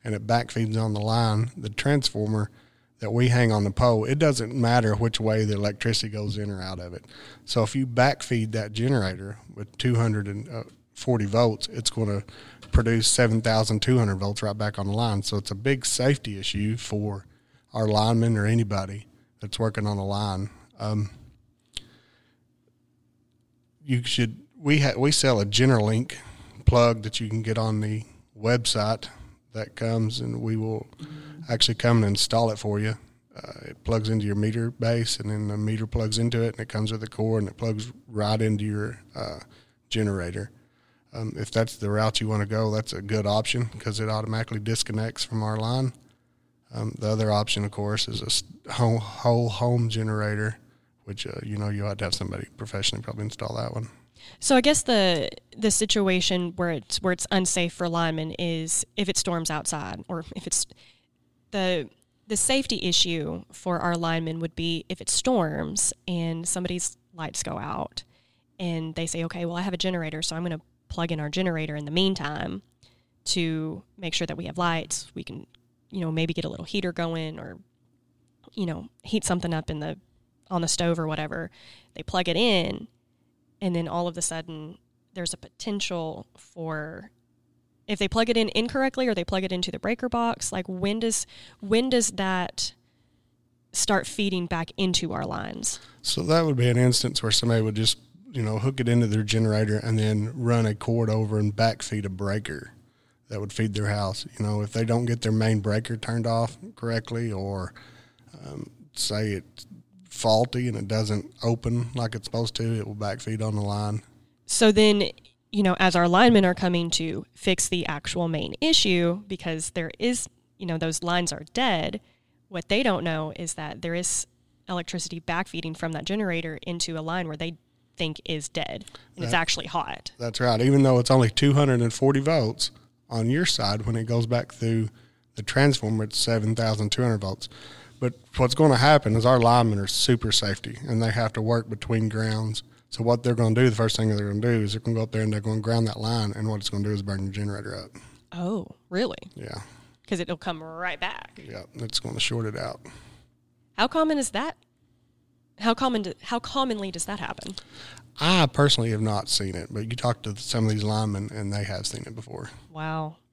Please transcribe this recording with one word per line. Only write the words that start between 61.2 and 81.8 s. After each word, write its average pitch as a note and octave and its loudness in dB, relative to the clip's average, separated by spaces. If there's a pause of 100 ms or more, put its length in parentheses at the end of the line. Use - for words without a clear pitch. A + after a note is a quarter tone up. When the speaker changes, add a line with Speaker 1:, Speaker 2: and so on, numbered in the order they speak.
Speaker 2:
the, F#3 0 (380)
the G#3 -4
safety C4 0
issue E3 0
for F3+ -4
our F3 0
linemen E3 -2
would E3 -6
be E3 -2
if F#3 -8
it - -6
storms D#3+ 0 (160)
and E3 -2
somebody's F3+ -4 (160)
lights D#3+ -8
go - -6
out - -8 (560)
and D#3+ -4
they E3 -4
say, E3 -4
"Okay, E3+ -6
well, E3+ -4
I F3 -4
have F#3+ -4
a F3 -6
generator, E3 -2
so D#3+ 0
I'm E3 -4
gonna E3+ -4 (280)
plug E3+ -2
in D#3 -2
our D3 -4
generator D#3+ -2
in D3 -8
the D3 -8
meantime F3+ -2 (640)
to D#3+ -2 (160)
make F3 -6
sure E3+ -2
that D3+ -8
we F3 -8
have D#3+ -8
lights. E3+ -2
We D3+ -10
can, - -14 (440)
you F#3+ -8
know, E3 -2
maybe D#3+ 0
get E3 -4
a D#3 -6
little - -10
heater F#3 -2
going E3 -4
or, - -14 (960)
you F#3+ -2
know, E3 -6 (140)
heat - -2
something F3 0
up D#3+ -4
in D#3 -6
the, D#3 -6 (520)
on F3 0
the E3 -2
stove E3+ 0
or D#3+ -2
whatever." D#3 -6 (440)